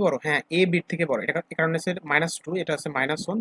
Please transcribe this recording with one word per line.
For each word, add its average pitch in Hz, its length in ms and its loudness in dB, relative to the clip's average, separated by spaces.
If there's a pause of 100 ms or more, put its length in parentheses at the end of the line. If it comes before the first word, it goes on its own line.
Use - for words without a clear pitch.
বড়? 156 100 4 (100)
হ্যাঁ, 147 160 0 (180)
এ - 20 8 (120)
বির 170 180 2
থেকে 170 200 -2
বড়, 117 180 0
এটা, 165 120 0 (120)
এ - 60 -14
কারণে 160 180 4
হচ্ছে 160 160 -2 (180)
মাইনাস 156 220 2 (100)
টু, - 80 -10 (120)
এটা 160 120 -4
হচ্ছে 147 220 -4
মাইনাস 139 300 0
ওয়ান, 196 140 -2